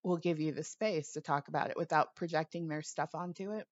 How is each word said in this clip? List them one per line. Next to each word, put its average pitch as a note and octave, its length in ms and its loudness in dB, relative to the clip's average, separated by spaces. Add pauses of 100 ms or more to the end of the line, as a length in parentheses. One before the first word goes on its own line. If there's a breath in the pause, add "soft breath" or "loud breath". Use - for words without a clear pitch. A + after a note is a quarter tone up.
will F3+ 140 4
give D#3+ 240 2
you D#3 120 2
the D#3+ 120 -4
space F#3 480 0
to D3+ 80 -6
talk D3 280 0
about D3+ 220 0
it - 60 -2
without D#3+ 400 2
projecting E3 520 -2
their D3+ 140 -4
stuff - 320 -2
onto F3+ 380 -6
it. G#3+ 200 -6